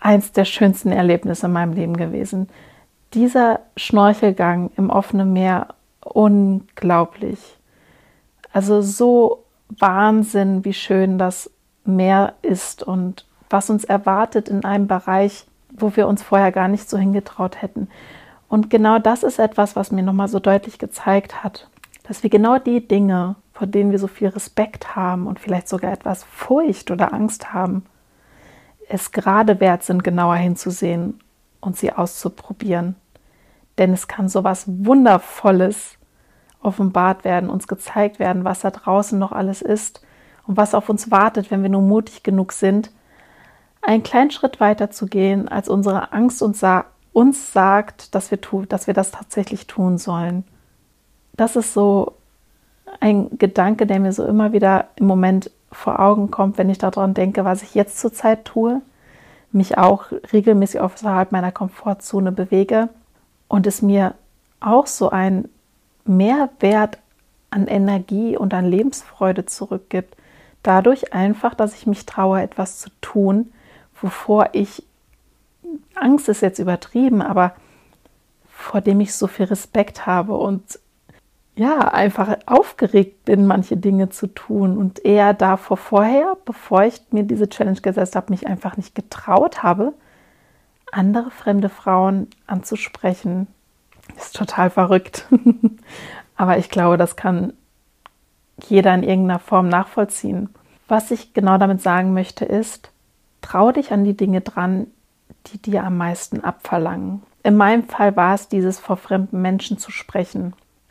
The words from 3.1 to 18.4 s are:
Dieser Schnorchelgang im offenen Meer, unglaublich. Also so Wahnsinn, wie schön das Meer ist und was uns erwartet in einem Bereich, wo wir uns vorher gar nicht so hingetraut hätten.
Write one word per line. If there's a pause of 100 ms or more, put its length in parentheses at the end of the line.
Dieser (160)
Schnorchelgang
im
offenen
Meer, (320)
unglaublich. (960)
Also
so (240)
Wahnsinn,
wie
schön
das (340)
Meer
ist
und (240)
was
uns
erwartet
in
einem
Bereich, (240)
wo
wir
uns
vorher
gar
nicht
so
hingetraut
hätten. (600)